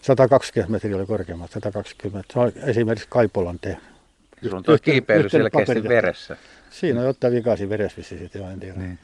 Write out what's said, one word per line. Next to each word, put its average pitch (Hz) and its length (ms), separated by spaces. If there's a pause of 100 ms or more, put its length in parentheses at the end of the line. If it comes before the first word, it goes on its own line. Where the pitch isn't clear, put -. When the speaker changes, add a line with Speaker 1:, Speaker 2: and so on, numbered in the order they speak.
Speaker 1:
Satakaksikymmentä 123 680
metriä 101 240
oli 95 100
korkeammat, 92 460
satakaksikymmentä. 101 800
Se 127 60
on 120 160
esimerkiksi 113 540
Kaipolan 95 500
te-, 98 180 (680)
Speaker 2:
Sulla 98 140
on 95 60
tuo 156 100
Speaker 1:
yhtenä, 147 200
Speaker 2:
kiipeily 110 320
Speaker 1:
yhtenä 113 180
Speaker 2:
selkeästi 107 220
Speaker 1:
paperitehtävä. 113 300
Speaker 2:
veressä. 90 420 (320)
Speaker 1:
Siinä 131 300
on 123 60
jotain 127 280
vikaa 117 220
siinä 98 140
veressä 104 280
vissiin 90 240
sit, 90 140
joo, 95 140
en 98 100
tiedä. 92 200
Speaker 2:
Niin. 90 240